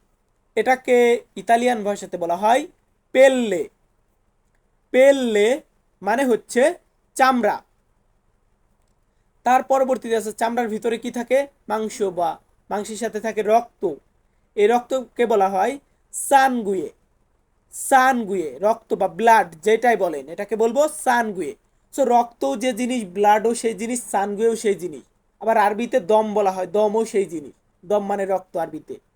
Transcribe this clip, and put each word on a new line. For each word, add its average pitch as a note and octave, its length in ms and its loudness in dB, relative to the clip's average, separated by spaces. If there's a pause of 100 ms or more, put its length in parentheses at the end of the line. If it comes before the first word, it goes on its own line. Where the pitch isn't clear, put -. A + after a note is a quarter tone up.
(560)
এটাকে A#3+ 680 2 (120)
ইতালিয়ান A#3 480 0
ভাষাতে G3 340 -6
বলা E3+ 180 2
হয় A#3 320 2 (440)
পেল্লে। B3 580 4 (1200)
পেল্লে B3+ 680 4 (400)
মানে A3+ 240 0
হচ্ছে B3 480 0 (400)
চামড়া। A#3+ 500 0 (1800)
তার B3+ 200 2
পরবর্তীতে B3+ 540 0
আছে G#3+ 160 -6
চামড়ার A#3 340 -4
ভিতরে A3 300 -4
কি A#3 140 -10
থাকে? B3+ 360 -2 (220)
মাংস A3 320 -6
বা F3 380 -4 (300)
মাংসের G#3 260 -8
সাথে G#3+ 240 -6
থাকে G#3+ 220 -6
রক্ত। G#3+ 540 -2 (600)
এই G#3 120 4
রক্তকে A#3+ 580 -2
বলা G3+ 240 2
হয় G#3 300 -2 (320)
সানগুয়ে। A#3+ 800 0 (840)
সানগুয়ে, G3+ 880 0
রক্ত G#3+ 340 -2
বা F#3+ 140 0
ব্লাড F#3 540 2
যেটাই A3+ 360 2
বলেন, D#3 320 -4
এটাকে G3+ 260 -8
বলবো A#3 320 2
সানগুয়ে। G#3+ 680 -2 (380)
So C4+ 120 0
রক্ত A#3+ 500 0
যে B3 180 -4
জিনিস, B3 300 -4
ব্লাডও G#3 520 2
সেই A#3 180 -4
জিনিস, G3+ 300 -8
সানগুয়েও G#3 520 -2
সেই G#3+ 200 -2
জিনিস। D#3 260 -12 (380)
আবার A3 180 0
আরবিতে A3 420 0
দম G#3+ 340 0
বলা G#3 180 0
হয়, F#3 160 -6
দমও G#3 380 0
সেই G#3+ 200 -2
জিনিস। D#3 260 -14 (340)
দম G3+ 200 -2
মানে G3 200 -4
রক্ত F#3 320 -6
আরবিতে। D#3 420 -10 (160)